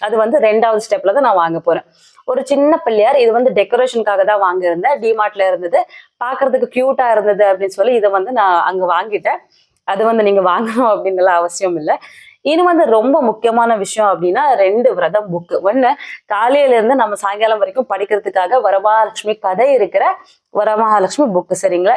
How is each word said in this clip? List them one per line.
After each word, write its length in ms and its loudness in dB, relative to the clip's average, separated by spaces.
அது 160 -4
வந்து 220 2
ரெண்டாவது 440 2
ஸ்டெப்ல 300 -2
தான் 160 0
நான் 140 2
வாங்க 180 -2
போறேன். 260 -2
ஒரு 180 -2
சின்ன 300 2
பிள்ளையார், 400 2
இது 160 2
வந்து 180 2
டெக்கரேஷனுக்காக 760 0
தான் 180 0
வாங்கியிருந்தேன், 580 0
டிமார்ட்ல 460 -2
இருந்தது, 340 0
பாக்குறதுக்கு 500 -2
கியூட்டா 400 0
இருந்தது 340 2
அப்படின்னு 340 0
சொல்லி 160 2
இதை 160 2
வந்து 220 -2
நான் 300 2
அங்க 240 -2
வாங்கிட்டேன். 540 -2
அது 160 -2
வந்து 180 2
நீங்க 180 2
வாங்கணும் 500 0
அப்படின்னு 320 -2
எல்லாம் 160 2
அவசியம் 380 -4
இல்லை. 180 -2
இது 220 0
வந்து 220 2
ரொம்ப 340 2
முக்கியமான 560 0
விஷயம் 340 -2
அப்படின்னா, 320 -2
ரெண்டு 400 2
விரதம் 360 -2
புக்கு. 320 -6
ஒண்ணு, 280 2
காலையில 500 2
இருந்து 180 2
நம்ம 200 0
சாயங்காலம் 440 -2
வரைக்கும் 320 -2
படிக்கிறதுக்காக 680 -2
வரமகாலட்சுமி 800 0
கதை 340 0
இருக்கிற 320 0
வரமகாலட்சுமி 760 0
புக்கு, 280 -2
சரிங்களா? 360 2